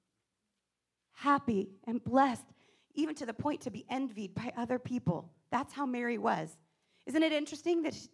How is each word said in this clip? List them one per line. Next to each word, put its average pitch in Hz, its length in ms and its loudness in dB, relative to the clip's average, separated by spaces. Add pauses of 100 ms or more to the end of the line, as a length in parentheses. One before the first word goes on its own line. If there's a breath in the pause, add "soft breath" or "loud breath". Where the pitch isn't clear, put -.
(1200)
Happy 262 500 2 (160)
and 233 180 -4
blessed, 247 400 4 (500 soft breath)
even 302 220 0
to 262 100 -8
the 226 80 -4
point - 280 -2
to 240 100 -6
be - 180 -10
envied 220 460 -4
by 226 220 -4
other 240 200 0
people. 240 560 -2 (160)
That's 269 220 -2
how 285 140 -4
Mary 240 320 -2
was. 196 400 0 (480)
Isn't 311 180 4
it 320 80 4
interesting 311 520 0
that 311 100 0
she - 200 -14